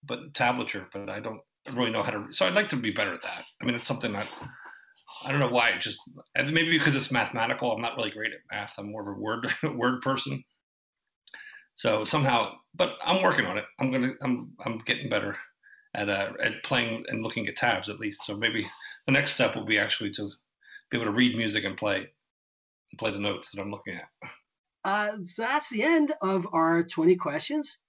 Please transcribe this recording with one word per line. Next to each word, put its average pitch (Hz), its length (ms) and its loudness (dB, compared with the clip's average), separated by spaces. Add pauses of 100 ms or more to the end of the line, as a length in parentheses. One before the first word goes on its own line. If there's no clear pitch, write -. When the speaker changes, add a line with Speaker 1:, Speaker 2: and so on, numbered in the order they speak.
Speaker 1:
but - 280 -8
tablature, 117 600 0
but 101 180 -8
I 101 100 -6
don't 107 200 -8 (340)
really 120 160 2
know 110 120 0
how 104 100 0
to. 104 200 -6
So 95 140 2
I'd 90 80 2
like 208 160 4
to 143 60 0
be 113 160 0
better 98 200 0
at - 100 -8
that. 95 220 -8 (160)
I - 60 -4
mean, 123 80 0
it's 120 120 -6
something 117 260 -2
that 104 160 -4 (960)
I 131 60 -6
don't 143 100 2
know 127 80 4
why. 120 220 4
It - 100 -2
just, 104 180 -6 (360)
and 135 180 2
maybe 165 260 4
because 147 160 6
it's 131 160 0
mathematical. 117 600 2
I'm 110 80 -2
not 117 160 -4
really 110 140 -2
great 107 220 -6
at - 60 -12 (120)
math. 101 280 -8
I'm 104 140 -10
more 107 100 -8
of 101 140 -8
a 101 40 -10
word, 113 320 -2 (100)
<laughs> 151 120 -2
word 123 280 0
person. 135 420 -2 (1300)
So 110 300 0
somehow, 120 480 2 (220)
but - 300 0
I'm 190 180 4
working 180 240 4
on 92 120 -2
it. 104 60 -4 (160)
I'm 135 100 2
gonna, 127 220 2 (100)
I'm, 123 300 -2 (120)
I'm 113 220 -2
getting 123 220 -2
better 101 280 0 (580)
at, 104 140 0
uh, 98 320 0
at - 220 -2
playing 117 460 0
and 110 140 -4
looking 107 260 -4
at 104 80 -8
tabs 110 320 2
at 95 100 -6
least. 104 260 -6
So 101 120 -6
maybe 110 300 0 (400)
the 135 60 4
next 143 220 4
step 113 220 2
will 107 80 -4
be 107 140 4
actually 101 340 0
to 104 180 -6 (600)
be 123 80 0
able 113 80 0
to 101 60 0
read 120 240 4
music 107 280 0
and 95 120 -4
play, 98 220 0
and - 1000 -16
play 110 120 0
the 101 80 -6
notes 101 320 -2
that 101 100 -8
I'm 101 100 -4
looking 101 260 -10
at. - 340 -16 (540)
Speaker 2:
Uh, 208 400 0
so 180 180 -8
that's 277 260 0
the 220 140 0
end 302 400 6
of 185 300 2
our 165 320 4
twenty 170 320 6
questions - 640 -2 (100)